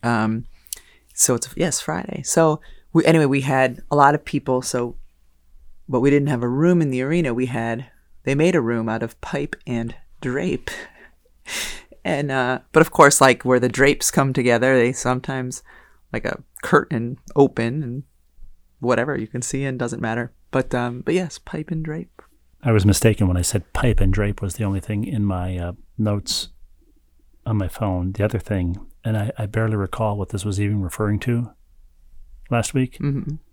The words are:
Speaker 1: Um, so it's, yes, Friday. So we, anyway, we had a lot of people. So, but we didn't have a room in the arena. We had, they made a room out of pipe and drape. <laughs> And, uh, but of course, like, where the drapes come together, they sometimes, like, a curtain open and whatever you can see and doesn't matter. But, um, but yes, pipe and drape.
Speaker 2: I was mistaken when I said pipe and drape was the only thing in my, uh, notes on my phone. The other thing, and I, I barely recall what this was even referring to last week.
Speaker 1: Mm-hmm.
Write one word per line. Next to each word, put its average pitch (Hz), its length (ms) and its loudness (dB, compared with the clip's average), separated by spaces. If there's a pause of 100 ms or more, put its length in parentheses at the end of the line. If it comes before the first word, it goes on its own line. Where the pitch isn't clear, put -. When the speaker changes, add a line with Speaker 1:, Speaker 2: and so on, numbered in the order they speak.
Speaker 1:
Um, 113 420 -2 (680)
so - 200 2
it's, 117 220 -4
yes, 160 240 -2
Friday. - 440 -8
So 156 360 2 (320)
we, 165 140 4
anyway, 160 180 6
we 135 160 2
had 131 400 0 (100)
a 147 60 0
lot 143 180 8
of 147 100 -2
people. 131 360 -2
So, 123 360 -4 (920)
but 127 120 0
we 139 100 4
didn't 143 180 4
have 123 140 -2
a 123 60 -2
room 165 340 4
in 143 80 0
the 127 120 -2
arena. 147 300 0
We 127 140 -2
had, 117 400 -4 (380)
they 135 100 0
made 165 200 2
a 160 60 4
room 113 280 -2
out 113 140 -4
of 113 200 -8
pipe - 340 -6 (100)
and 117 280 -6 (260)
drape. 143 500 -4 (760)
<laughs> - 40 -14 (560)
And, 147 240 -2
uh, 127 280 -2 (140)
but 156 100 8
of - 80 4
course, 143 280 8
like, 131 280 6
where 127 120 4
the 120 120 2
drapes 139 400 2
come 135 240 0
together, 123 420 4
they 120 160 4
sometimes, 127 720 -6 (500)
like, - 140 -6
a - 160 -6 (200)
curtain 120 540 0 (180)
open 131 480 2
and 127 200 -8 (760)
whatever 123 360 0
you 113 100 -6
can 123 140 -8
see 135 240 -4
and 131 140 -4
doesn't 120 240 -6
matter. 113 280 -4 (200)
But, 131 240 -2
um, 120 260 -4
but - 140 -2
yes, 180 240 -4
pipe - 320 -10
and 160 120 -4
drape. 160 380 -10 (420)
Speaker 2:
I 117 100 2
was 101 120 4
mistaken 104 420 4
when 90 120 2
I - 40 0
said - 300 -4
pipe - 300 2
and 95 100 4
drape 101 300 -2
was 95 140 -6
the 110 80 -4
only 98 160 -2
thing 104 260 -6
in 107 180 -2
my, 92 320 -2
uh, 87 160 -6 (240)
notes 104 520 -4 (960)
on 110 100 0
my 92 120 0
phone. 92 440 -2
The 101 120 -2
other 107 140 0
thing, 92 380 -2 (260)
and 110 140 -2
I, 104 220 -2
I 110 80 -4
barely 110 300 -2
recall 101 420 -2
what 95 100 -4
this 98 160 -6
was 101 160 -2
even 104 220 0
referring 101 380 -2
to 120 320 -2 (960)
last 117 240 0
week. 127 240 0
Speaker 1:
Mm-hmm. 143 380 -4 (160)